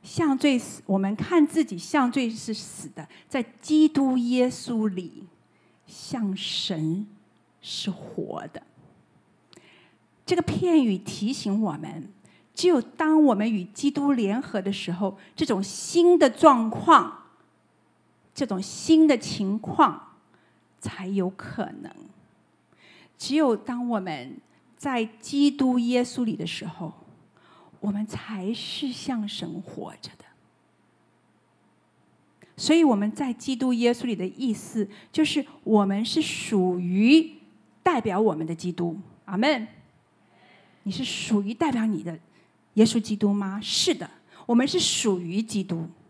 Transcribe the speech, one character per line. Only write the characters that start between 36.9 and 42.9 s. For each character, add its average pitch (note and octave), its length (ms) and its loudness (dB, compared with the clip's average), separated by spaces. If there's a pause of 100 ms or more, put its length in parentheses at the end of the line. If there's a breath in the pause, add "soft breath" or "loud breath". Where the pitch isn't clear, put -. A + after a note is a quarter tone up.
代 D#4+ 180 2
表 G3 180 -2
我 G#3+ 160 2
们 D#3+ 120 -4
的 E3 80 -6
基 F3 180 -6
督。 E3+ 260 -4 (280)
阿 F#3+ 100 -6
们。 A#3+ 320 0 (1160 soft breath)
你 G3 60 -4
是 C4+ 100 -6
属 - 380 -2
于 G3+ 140 -4
代 D4+ 180 0
表 A3+ 140 0
你 G3+ 160 -2
的 E3 160 -8 (560 soft breath)
耶 G#3+ 100 8
稣 A3 160 2